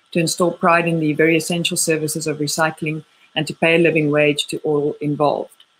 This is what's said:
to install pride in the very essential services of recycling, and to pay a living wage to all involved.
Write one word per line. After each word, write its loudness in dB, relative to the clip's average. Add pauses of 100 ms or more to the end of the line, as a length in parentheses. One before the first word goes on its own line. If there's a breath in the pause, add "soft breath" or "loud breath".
(120 soft breath)
to 0
install 0
pride 2
in 0
the 0
very 2
essential -2
services -2
of -4
recycling, -4 (320 soft breath)
and -4
to -8
pay 2
a 4
living 2
wage 2
to -6
all -2
involved. -2 (160)